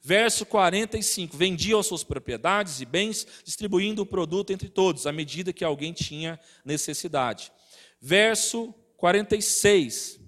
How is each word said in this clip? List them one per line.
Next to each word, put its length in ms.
Verso 440
quarenta 520
e 40
cinco. 360
"Vendiam 440
suas 220
propriedades 800
e 40
bens, 400
distribuindo 560
o 40
produto 460
entre 160
todos, 400
à 60
medida 400
que 100
alguém 300
tinha 440
necessidade." 840
Verso 760
quarenta 400
e 40
seis. 880